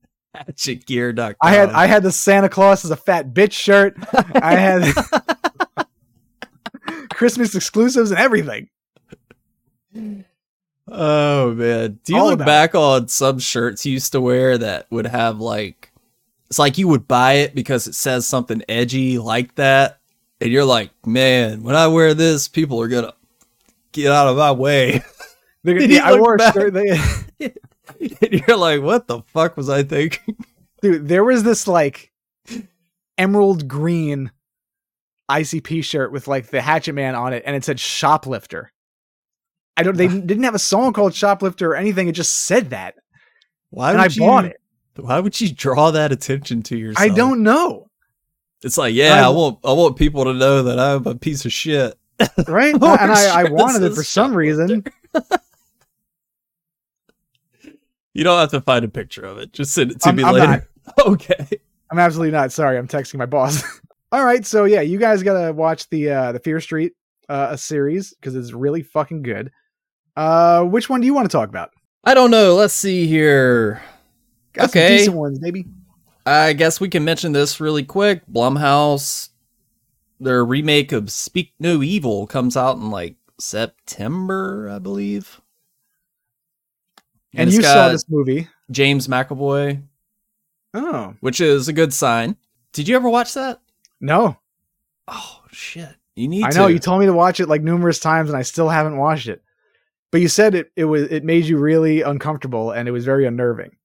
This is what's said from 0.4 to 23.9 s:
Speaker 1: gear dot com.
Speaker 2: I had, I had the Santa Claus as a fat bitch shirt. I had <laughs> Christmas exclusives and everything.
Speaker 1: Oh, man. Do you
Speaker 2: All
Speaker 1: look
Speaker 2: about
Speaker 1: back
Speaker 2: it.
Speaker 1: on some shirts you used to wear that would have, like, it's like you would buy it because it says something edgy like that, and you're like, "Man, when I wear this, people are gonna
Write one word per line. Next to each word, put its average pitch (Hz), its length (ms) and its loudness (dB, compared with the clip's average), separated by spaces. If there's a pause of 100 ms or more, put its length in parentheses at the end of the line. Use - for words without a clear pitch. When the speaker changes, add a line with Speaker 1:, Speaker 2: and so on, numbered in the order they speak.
Speaker 1:
gear 120 280 -4
dot 110 260 -6
com. 165 100 4
Speaker 2:
I 196 60 6
had, 202 140 4
I 175 180 4
had 214 160 4
the 185 80 0
Santa 196 380 2
Claus 190 360 4
as 160 60 -4
a 151 40 -4
fat 147 380 -4
bitch 202 200 2
shirt. 202 420 2 (400)
I 170 200 2
had 185 380 2 (2250)
<laughs> - 40 -14
Christmas 233 420 0
exclusives 226 560 0
and 180 80 0
everything. 170 500 -2 (2250)
Speaker 1:
Oh, 147 680 0
man. 113 500 -4
Do 160 100 -6
you 202 60 4
Speaker 2:
All 196 60 4
Speaker 1:
look 240 100 2
Speaker 2:
about - 100 -2
Speaker 1:
back 151 260 4
Speaker 2:
it. - 60 0
Speaker 1:
on 135 300 2
some 135 320 -2
shirts 117 460 -4
you 139 80 -4
used 131 180 -6
to 131 100 -2
wear 127 360 2
that 104 340 -8
would 117 160 -4
have, 113 320 -4
like, 107 520 -8 (560)
it's - 120 -4
like 143 180 0
you 190 120 0
would 131 180 0
buy 127 260 4
it 143 220 0
because 127 320 -4
it - 80 -14
says 127 320 -4
something 120 400 -4
edgy 123 500 -2
like 117 380 -4
that, 135 440 2 (420)
and 117 100 -2
you're 139 140 2
like, 113 260 0 (140)
"Man, 120 580 0
when 123 120 -2
I 160 120 4
wear 160 260 4
this, 160 340 0
people 139 340 -2
are 117 80 -2
gonna 120 240 -4 (800)